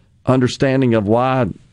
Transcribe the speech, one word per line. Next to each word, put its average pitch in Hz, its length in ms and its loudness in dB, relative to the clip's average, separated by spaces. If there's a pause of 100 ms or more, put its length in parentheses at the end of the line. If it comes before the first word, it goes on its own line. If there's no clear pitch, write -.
(240)
understanding 131 720 0
of 104 140 0
why, 123 380 0 (260)